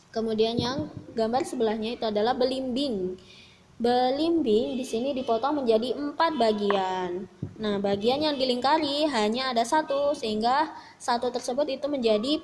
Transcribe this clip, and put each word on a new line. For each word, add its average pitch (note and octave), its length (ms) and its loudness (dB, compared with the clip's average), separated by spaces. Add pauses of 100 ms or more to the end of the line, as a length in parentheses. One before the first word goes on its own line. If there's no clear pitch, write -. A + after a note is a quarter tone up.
(120)
Kemudian A3+ 480 0
yang C4 320 -2 (240)
gambar A3+ 320 2
sebelahnya A3+ 480 -2
itu - 80 -8
adalah A3 320 2
belimbing. B3+ 800 0 (640)
Belimbing B3+ 960 2
di B3 80 -2
sini B3+ 320 -2
dipotong C4 480 0
menjadi A3+ 320 2
empat D4 400 -2
bagian. G3 960 0 (320)
Nah, G#3 160 -2
bagian G3+ 480 0
yang D4 80 0
dilingkari C#4 720 0
hanya B3 480 0
ada A#3 80 2
satu, C#4+ 560 0
sehingga A#3+ 560 0 (240)
satu A#3+ 320 -2
tersebut B3+ 400 -2
itu C4+ 160 -6
menjadi C4 580 0